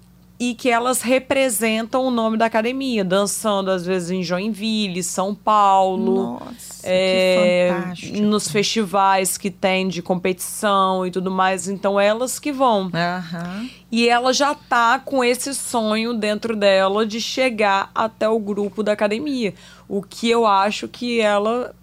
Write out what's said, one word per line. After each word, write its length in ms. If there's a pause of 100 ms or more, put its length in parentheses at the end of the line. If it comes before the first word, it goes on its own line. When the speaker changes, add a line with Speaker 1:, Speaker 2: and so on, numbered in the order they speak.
(400)
Speaker 1:
e 140
que 160
elas 320
representam 1040
o 60
nome 240
da 100
academia, 580
dançando 680
às 120
vezes 280
em 100
Joinville, 800
São 320
Paulo, 1040
Speaker 2:
Nossa, 460
Speaker 1:
é, 880
Speaker 2:
que 100
fantástico. 380
Speaker 1:
nos 280
festivais 880
que 140
tem 380
de 120
competição 1040
e 60
tudo 180
mais. 380
Então, 320
elas 400
que 140
vão. 420
Speaker 2:
Aham. 720 (220)
Speaker 1:
E 180
ela 240
já 220
tá 460
com 240
esse 280
sonho 600
dentro 400
dela 500
de 160
chegar 720
até 360
o 100
grupo 460
da 80
academia, 640 (340)
o 120
que 300
eu 160
acho 400
que 340
ela 640